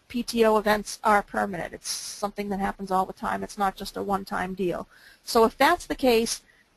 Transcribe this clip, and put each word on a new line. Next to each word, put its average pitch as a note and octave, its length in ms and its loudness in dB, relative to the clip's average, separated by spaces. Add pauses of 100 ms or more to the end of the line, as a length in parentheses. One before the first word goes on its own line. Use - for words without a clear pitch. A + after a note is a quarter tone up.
P A#3+ 160 -4
T A#3 220 2
O A3 120 6
events G#3 460 0
are G#3 200 4
permanent. G3+ 500 -4
It's - 160 -12
something - 600 -6
that G3 100 -2
happens G3 320 -4
all F#3+ 140 2
the F#3 80 -10
time. G3 300 -6
It's - 140 -12
not F#3+ 180 0
just - 220 -12
a F#3+ 60 -6
one-time G3 500 -4
deal. F#3 340 -4 (360)
So A3+ 220 4
if G#3+ 120 0
that's D#4+ 300 2
the D4 80 -6
case, A#3 460 2 (360)